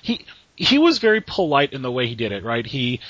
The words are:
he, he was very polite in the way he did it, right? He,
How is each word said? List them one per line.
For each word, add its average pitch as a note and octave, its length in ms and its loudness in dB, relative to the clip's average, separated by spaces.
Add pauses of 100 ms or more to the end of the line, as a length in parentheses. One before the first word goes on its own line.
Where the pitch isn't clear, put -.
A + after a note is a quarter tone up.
he, - 240 -6 (320)
he A#3+ 220 2
was E4 180 4
very A3 240 2
polite C#3+ 500 0
in C3+ 120 -10
the B2+ 80 -4
way B2 160 -2
he A#2 80 -6
did A2+ 160 -4
it, G2 120 -6
right? A#2 220 -4
He, B2 340 -4 (100)